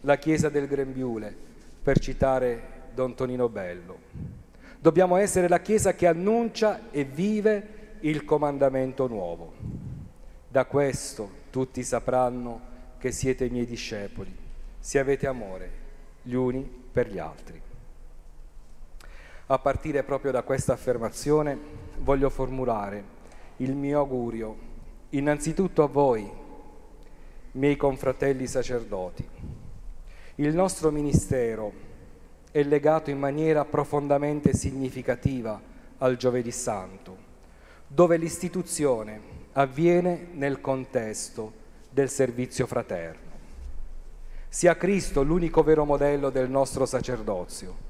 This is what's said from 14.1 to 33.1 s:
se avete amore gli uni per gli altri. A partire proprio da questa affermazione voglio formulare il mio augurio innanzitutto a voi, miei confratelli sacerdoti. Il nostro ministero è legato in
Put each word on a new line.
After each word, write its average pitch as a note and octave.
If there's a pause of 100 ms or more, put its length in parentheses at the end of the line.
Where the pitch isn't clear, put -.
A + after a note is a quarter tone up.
se -
avete C3+
amore F#2+ (500)
gli B2
uni B2+
per -
gli F#2
altri. - (1900)
A C3+
partire C#3
proprio C#3
da B2
questa C3+
affermazione C3 (380)
voglio C#3
formulare A#2 (540)
il C3
mio C#3+
augurio A#2 (520)
innanzitutto D3
a C#3+
voi, C3 (1040)
miei C#3
confratelli C3
sacerdoti. A#2 (1080)
Il D3
nostro F3
ministero A#2+ (800)
è D3
legato D3
in C#3